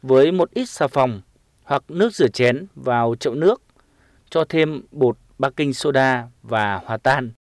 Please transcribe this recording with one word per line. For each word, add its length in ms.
với 300
một 180
ít 160
xà 200
phòng 340
hoặc 260
nước 260
rửa 140
chén 460
vào 460
chậu 140
nước, 280
cho 180
thêm 420
bột 280
baking 340
soda 560
và 340
hòa 200
tan. 340